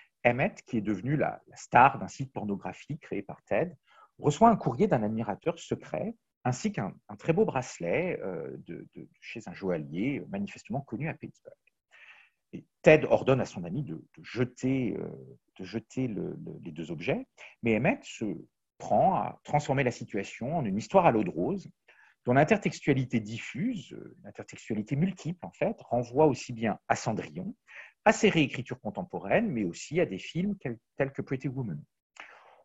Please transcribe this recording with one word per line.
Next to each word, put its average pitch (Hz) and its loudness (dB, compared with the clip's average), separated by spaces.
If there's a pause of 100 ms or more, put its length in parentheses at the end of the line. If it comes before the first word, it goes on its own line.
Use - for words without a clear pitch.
(240)
Emmett, 127 2
qui - -2
est 107 -2
devenu 107 0
la, 73 0
la - -20
star - 6
d'un 95 -8
site - -10
pornographique 101 -6
créé 98 -6
par - -14
Ted, 143 0 (420)
reçoit 220 6
un 202 6
courrier 131 0
d'un 151 2
admirateur 110 -2
secret, - -6 (300)
ainsi 131 0
qu'un, 107 -4 (140)
un 104 -14
très - 0
beau 196 4
bracelet, 151 -2
euh, 78 -8 (100)
de, 85 -12
de, - -16 (120)
chez - -14
un 92 -12
joaillier, 90 -4
euh, - -12
manifestement 101 -6
connu 135 -6
à 143 -6
Pittsburgh. - -18 (1000)
Et - -12 (180)
Ted 156 10
ordonne 123 4
à 90 -2
son - -8
ami 95 -4
de, 80 -8
de - -18
jeter, 131 -2
euh, - -6 (500)
de 95 -10
jeter 113 -6
le, 85 -6
le, 80 -12
les 87 -12
deux 80 -8
objets, 104 -4 (360)
mais 113 4
Emmett 180 2
se - -10 (540)
prend 139 4
à 101 -4
transformer 139 0
la 123 2
situation 117 -6
en 151 0
une 98 0
histoire 175 4
à 143 8
l'eau 107 4
de 85 -2
rose, 95 -4 (540)
dont 123 4
l'intertextualité 143 2
diffuse, 131 -6
euh, - -16
l'intertextualité - -8
multiple 180 -2
en - -10
fait, 196 -2
renvoie 123 2
aussi 127 0
bien 110 -2
à 127 2
Cendrillon, 90 -6 (480)
à 214 8
ses 220 4
réécritures 139 0
contemporaines, 101 -2
mais 113 0
aussi 92 -2
à 165 4
des 185 -6
films 190 -4
quels, 117 -8 (180)
tels 135 -2
que - -6
Pretty 139 -4
Woman. 123 -6 (840)